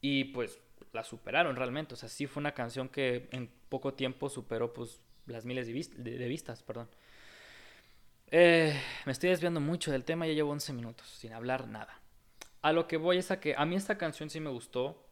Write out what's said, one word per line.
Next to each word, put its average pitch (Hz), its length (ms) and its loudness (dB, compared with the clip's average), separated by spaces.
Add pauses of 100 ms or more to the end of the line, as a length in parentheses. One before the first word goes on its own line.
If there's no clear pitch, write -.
Y, 139 240 2
pues, 123 340 -6 (340)
la 113 120 -4
superaron 139 500 0
realmente. 127 400 -4
O - 20 -12
sea, 117 120 -12
sí - 180 -6
fue 143 140 -6
una 147 120 -2
canción 127 360 -4
que 123 420 -2
en 123 180 -8 (200)
poco 135 260 -4
tiempo 131 340 -4
superó, 117 440 -4
pues, 120 280 -10 (260)
las 117 180 -10
miles 123 240 -4
de 117 40 -6
vis-, 131 300 -8
de, 120 160 -6
de 123 100 -4
vistas, 123 360 -8
perdón. 117 240 -10 (1400)
Eh, 165 480 8 (300)
me 135 60 -2
estoy 180 180 2
desviando 170 300 2
mucho 156 320 0
del 131 100 0
tema, 165 240 -2
ya 160 60 0
llevo 151 180 2
once 143 220 -6
minutos 117 340 -10
sin - 260 -16
hablar 123 360 -4
nada. 110 320 -12 (600)
A 156 100 6
lo 165 160 4
que 165 80 0
voy 180 220 4
es 180 120 -2
a 190 100 0
que 151 160 2
a 147 100 4
mí 175 100 2
esta 196 220 0
canción 151 320 -4
sí 160 100 -8
me 151 100 -6
gustó. 127 600 -4